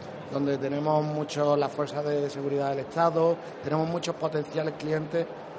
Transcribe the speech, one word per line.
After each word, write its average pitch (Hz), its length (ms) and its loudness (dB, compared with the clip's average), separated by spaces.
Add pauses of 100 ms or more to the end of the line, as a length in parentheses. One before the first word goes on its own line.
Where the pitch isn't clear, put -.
(300)
donde 139 280 2
tenemos 147 460 2
mucho 147 520 2
la 139 140 2
fuerza 143 320 -2
de 147 260 0
seguridad 139 420 -2
del 139 100 -2
Estado, 165 540 4 (300)
tenemos 160 240 0
muchos 170 280 -2
potenciales 156 600 -2
clientes 156 460 0 (340)